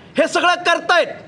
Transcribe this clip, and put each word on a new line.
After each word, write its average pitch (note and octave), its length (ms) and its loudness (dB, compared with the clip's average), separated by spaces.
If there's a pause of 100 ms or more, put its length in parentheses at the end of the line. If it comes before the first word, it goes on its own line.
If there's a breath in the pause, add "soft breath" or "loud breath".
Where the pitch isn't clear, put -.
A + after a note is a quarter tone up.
(180)
हे D4+ 100 2
सगळं F4 280 0
करतायत, E4+ 520 0 (200)